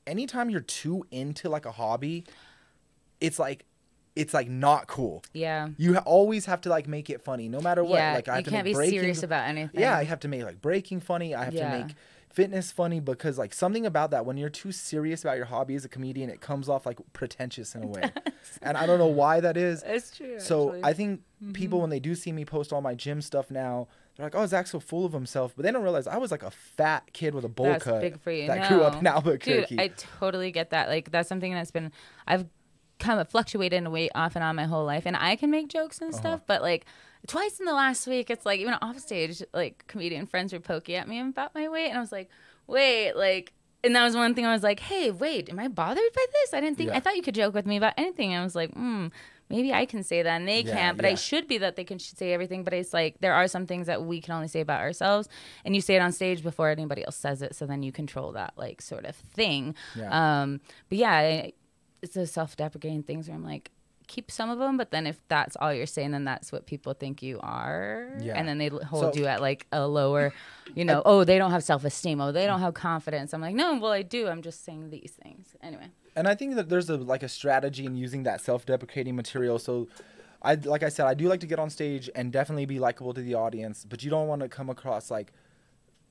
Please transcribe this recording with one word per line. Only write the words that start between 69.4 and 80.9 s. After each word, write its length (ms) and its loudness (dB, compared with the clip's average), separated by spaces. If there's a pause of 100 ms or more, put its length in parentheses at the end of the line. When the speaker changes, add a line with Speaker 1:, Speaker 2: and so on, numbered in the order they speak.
Speaker 2:
like, 300 -2
a 140 2
lower, 460 2 (420)
you 100 -2
know, 160 6
Speaker 1:
I 40 0
Speaker 2:
"Oh, 200 10
they 120 8
don't 140 4
have 120 2
self-esteem. 580 0
Oh, 120 0
they 140 2
don't 140 2
have 120 0
confidence." 640 -4
I'm 80 -4
like, 120 -4
"No, 240 2
well, 140 0
I 80 2
do. 280 -4
I'm 120 -4
just 240 -14
saying 240 -14
these 240 -14 (100)
things." 380 -20
Anyway. 300 -16 (260)
Speaker 1:
And 100 2
I 80 6
think 200 -6
that 160 -2
there's 180 2
a, 80 0
like, 260 -2
a 60 -8
strategy 560 0
in 120 -6
using 260 -6
that 180 -2
self-deprecating 760 -2
material. 440 0
So 300 -4 (520)
I, 140 4
like 280 0
I 60 2
said, 180 0